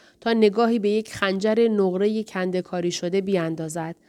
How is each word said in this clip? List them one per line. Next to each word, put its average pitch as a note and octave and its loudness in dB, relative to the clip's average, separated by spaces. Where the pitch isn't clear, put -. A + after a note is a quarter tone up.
تا A#3 0
نگاهی A3+ 4
به G3+ 0
یک A3 -2
خنجر G#3+ 0
نقره‌ی G3+ 0
کنده F#3 -4
کاری F3 -4
شده F3+ -2
بیاندازد E3 -4